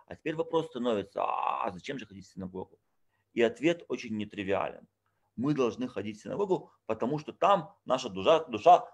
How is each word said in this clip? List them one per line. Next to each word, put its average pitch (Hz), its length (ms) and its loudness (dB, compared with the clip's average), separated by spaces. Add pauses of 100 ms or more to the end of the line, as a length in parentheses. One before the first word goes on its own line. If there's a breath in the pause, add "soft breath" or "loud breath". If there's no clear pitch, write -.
А 92 100 -14
теперь 156 200 -8
вопрос 160 320 -2
становится, 117 560 -2
а, - 420 -2
а 104 60 -2
зачем 110 260 -10
же 110 80 -12
ходить 98 200 -18
в - 80 -20
синагогу? 92 460 -10 (540)
И 117 80 2
ответ 131 480 2
очень 123 260 -6
нетривиален. 98 720 -4 (480)
Мы 139 180 0
должны 123 360 -2
ходить 104 300 -10
в - 40 -20
синагогу, 175 480 -4 (140)
потому 135 340 -2
что 131 140 -14
там 180 500 2
наша 127 240 -2
душа, 110 380 2
душа 143 480 6